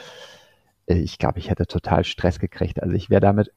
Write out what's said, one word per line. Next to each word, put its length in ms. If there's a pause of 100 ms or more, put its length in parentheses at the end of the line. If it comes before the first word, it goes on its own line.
(880)
äh, 100
ich 220
glaub, 180
ich 140
hätte 160
total 380
Stress 340
gekriegt. 440
Also 120
ich 160
wär 100
damit 360